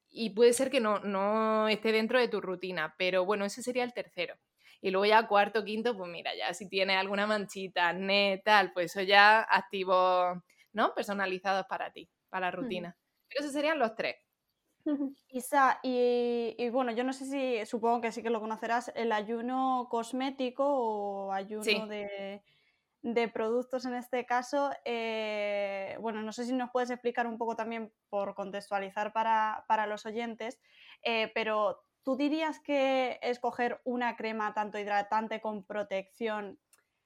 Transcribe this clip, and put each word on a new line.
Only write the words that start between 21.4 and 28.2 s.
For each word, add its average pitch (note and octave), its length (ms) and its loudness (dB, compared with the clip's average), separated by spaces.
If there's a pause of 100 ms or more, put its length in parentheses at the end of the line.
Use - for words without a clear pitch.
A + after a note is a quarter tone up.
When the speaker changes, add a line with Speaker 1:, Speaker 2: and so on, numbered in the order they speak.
Speaker 1:
Sí. - 0 -
Speaker 2:
de, G3+ 560 -8 (600)
de A#3 260 0
productos A#3+ 580 -2
en B3 80 -4
este A#3+ 320 -4
caso, C4+ 440 0 (140)
eh, G#3 1160 -2
bueno, G#3+ 220 -4
no A3 100 -6
sé A#3+ 120 -6
si A#3+ 100 -4
nos B3 160 -2
puedes B3 200 0
explicar A#3+ 360 -2
un A3+ 120 -6
poco A3+ 180 -2
también A3+ 360 -6 (180)
por G3 240 -2